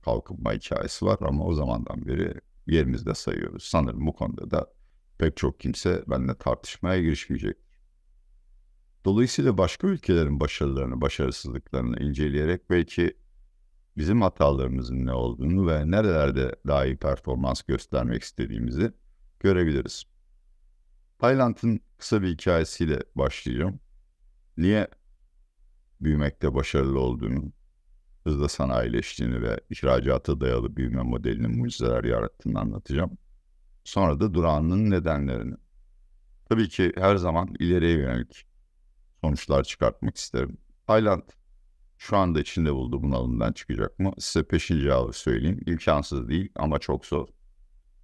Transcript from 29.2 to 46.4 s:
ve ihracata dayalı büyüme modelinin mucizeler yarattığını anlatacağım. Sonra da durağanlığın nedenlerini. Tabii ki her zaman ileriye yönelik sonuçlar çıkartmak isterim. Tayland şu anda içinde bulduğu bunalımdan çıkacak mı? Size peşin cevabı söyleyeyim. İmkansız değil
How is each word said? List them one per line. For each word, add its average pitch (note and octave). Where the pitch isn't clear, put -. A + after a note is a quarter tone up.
ve A1+
ihracata C2
dayalı A#1
büyüme B1
modelinin A#1
mucizeler A#1+
yarattığını A1+
anlatacağım. A1+
Sonra D#2+
da G2+
durağanlığın E2+
nedenlerini. C#2+
Tabii A2+
ki F2+
her F#2+
zaman F2
ileriye E2+
yönelik B1
sonuçlar C#2
çıkartmak -
isterim. -
Tayland G#2+
şu -
anda F2
içinde D2+
bulduğu B1+
bunalımdan B1
çıkacak -
mı? F#2+
Size -
peşin E2
cevabı C2
söyleyeyim. C2
İmkansız D2
değil F2